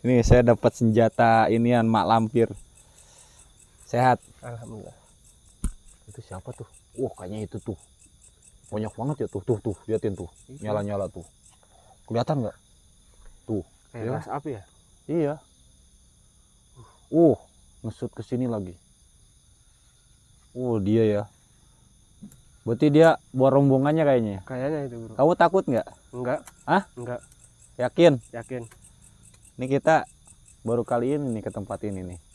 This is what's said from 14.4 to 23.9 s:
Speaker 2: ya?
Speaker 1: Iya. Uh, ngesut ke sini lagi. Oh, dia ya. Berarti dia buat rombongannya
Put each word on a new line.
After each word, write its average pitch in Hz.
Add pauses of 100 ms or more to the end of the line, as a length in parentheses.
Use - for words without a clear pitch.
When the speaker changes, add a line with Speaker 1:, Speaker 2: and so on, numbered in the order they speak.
Speaker 2:
ya? 107 (420)
Speaker 1:
Iya. 151 (1800)
Uh, 151 (440)
ngesut 117
ke -
sini 127
lagi. 98 (1800)
Oh, 123
dia 107
ya. 104 (1400)
Berarti 143
dia 160 (160)
buat 131
rombongannya 143